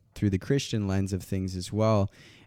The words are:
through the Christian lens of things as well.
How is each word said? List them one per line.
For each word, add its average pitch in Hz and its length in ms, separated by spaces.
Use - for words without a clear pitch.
through 104 160
the 95 80
Christian 117 480
lens 95 260
of 92 100
things 92 340
as 90 160
well. 107 380